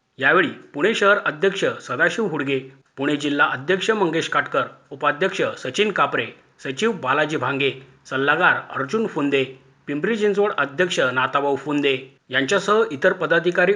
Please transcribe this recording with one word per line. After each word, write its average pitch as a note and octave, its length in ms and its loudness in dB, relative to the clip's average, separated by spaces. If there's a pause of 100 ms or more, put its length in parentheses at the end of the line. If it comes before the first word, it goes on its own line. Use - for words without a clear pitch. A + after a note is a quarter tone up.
(180)
यावेळी D3 300 4
पुणे D#3 460 -2
शहर G3+ 220 4 (100)
अध्यक्ष E3 380 0
सदाशिव D3 640 0
हुडगे, C#3 320 -2 (380)
पुणे C#3+ 200 0
जिल्हा D3 360 2
अध्यक्ष F3+ 380 0
मंगेश E3 380 0
काटकर, C#3 340 0 (280)
उपाध्यक्ष D3 520 -2
सचिन C#3+ 500 -2
कापरे, C#3 340 0 (380)
सचिव C#3+ 280 0
बालाजी D3+ 440 0
भांगे, C3+ 500 -2 (240)
सल्लागार D3 440 2 (220)
अर्जुन G#3 300 -2
फुंदे, C#3+ 380 0 (420)
पिंपरी E3 300 -2
चिंचवड G3+ 420 2
अध्यक्ष D#3 420 0
नाताभाऊ C3+ 560 0
फुंदे C#3+ 600 -2 (120)
यांच्यासह F3+ 600 2
इतर E3 220 2
पदाधिकारी F3 640 2